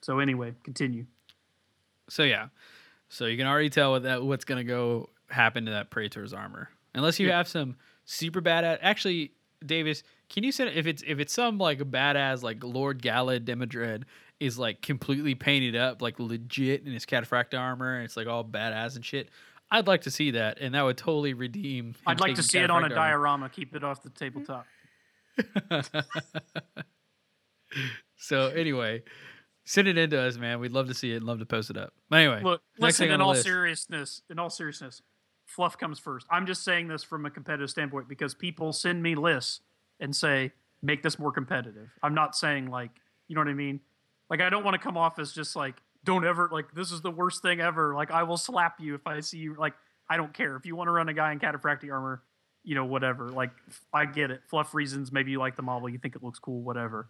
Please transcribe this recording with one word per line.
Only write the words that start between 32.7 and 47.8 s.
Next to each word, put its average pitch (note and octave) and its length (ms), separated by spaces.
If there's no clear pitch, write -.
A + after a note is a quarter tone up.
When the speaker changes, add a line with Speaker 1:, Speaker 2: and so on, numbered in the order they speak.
Speaker 2:
next A3 40
Speaker 1:
listen, - 240
Speaker 2:
thing D#3+ 60
on - 40
Speaker 1:
in D3 40
Speaker 2:
the F#3+ 60
Speaker 1:
all F#3+ 60
Speaker 2:
list. B2+ 120
Speaker 1:
seriousness, E3+ 840
in E3 100
all E3+ 100
seriousness, D3 520
fluff - 320
comes D3+ 220
first. B2+ 300
I'm F3 160
just F3+ 180
saying F3 260
this D#3 140
from D3+ 220
a D3 60
competitive C#3+ 380
standpoint C#3 400
because C#3 240
people E3 400
send F3 280
me E3 140
lists D3 460
and C#3+ 160
say, C3+ 360
"Make D3 220
this D#3 140
more D3 140
competitive." A#2+ 600
I'm D3 100
not D3+ 220
saying, C#3 340
like, B2 220
you D#3+ 80
know D#3 60
what D3+ 60
I C#3+ 60
mean? C#3 260
Like, D#3+ 120
I F3+ 80
don't G3+ 160
wanna F#3 140
come F#3 180
off E3 200
as D3 140
just, - 240
like, C3+ 200
"Don't F#3 220
ever, E3+ 260
like, D#3 220
this E3+ 180
is E3+ 100
the F3+ 100
worst F3 300
thing F3 200
ever. D#3+ 340